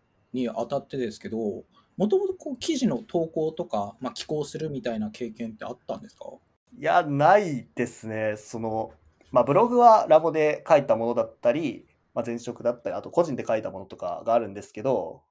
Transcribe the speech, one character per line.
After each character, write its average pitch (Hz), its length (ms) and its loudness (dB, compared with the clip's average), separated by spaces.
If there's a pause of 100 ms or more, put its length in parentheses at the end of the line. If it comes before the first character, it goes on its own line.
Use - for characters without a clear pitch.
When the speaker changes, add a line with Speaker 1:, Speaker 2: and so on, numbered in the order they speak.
(320)
Speaker 1:
に 123 160 -2
あ 110 200 -4
た 143 100 -2
っ 135 100 -8
て - 80 -10
で 120 160 -4
す - 80 -14
け - 80 -14
ど、 107 380 -4 (320)
も 214 100 2
と 370 100 2
も 403 100 0
と 381 60 -4
こ 311 180 -12
う、 254 40 -8
記 320 220 -4
事 247 100 0
の 131 120 -2
投 165 280 -2
稿 160 240 -2
と 170 140 -8
か、 104 340 -4
ま 127 120 -8
あ、 - 20 -12
寄 - 120 -10
稿 151 200 -4
す 147 120 -10
る 156 120 -6
み 139 120 -8
た 117 140 -4
い 107 60 -4
な 107 100 -6
経 117 200 -10
験 113 180 -10
っ - 60 -12
て 110 100 -14
あ 107 60 -8
っ 127 140 -14
た 101 120 -6
ん - 40 -18
で - 60 -18
す - 80 -20
か？ - 120 -18 (520)
Speaker 2:
い - 20 -20
や、 170 220 2
な 151 360 4
い 147 360 -4
で 120 120 -2
す - 200 -16
ね。 110 300 -2
そ - 240 -12
の、 110 320 -6 (380)
ま 127 100 6
あ、 - 20 2
ブ 139 100 2
ロ 214 140 6
グ 240 100 0
は 233 300 8
ラ 156 140 8
ボ 160 100 0
で 151 340 0
書 160 120 6
い 143 100 0
た 113 80 2
も 113 120 0
の 120 60 0
だ 113 120 2
っ - 160 -14
た 120 100 4
り、 139 360 -6 (260)
ま 127 80 -4
あ、 113 40 -8
前 120 140 -6
職 117 240 -10
だ 120 80 2
っ 123 100 -10
た - 80 -8
り、 87 60 -4
あ 101 60 -6
と - 100 -14
個 170 140 4
人 147 100 -6
で - 100 -6
書 113 120 0
い 110 40 -6
た 95 80 -8
も 92 100 -12
の 95 60 -14
と 92 120 -18
か 85 280 -8
が 113 80 2
あ 120 60 4
る 110 80 -2
ん 98 60 -14
で 98 80 -12
す - 100 -18
け 107 100 -12
ど、 110 500 -4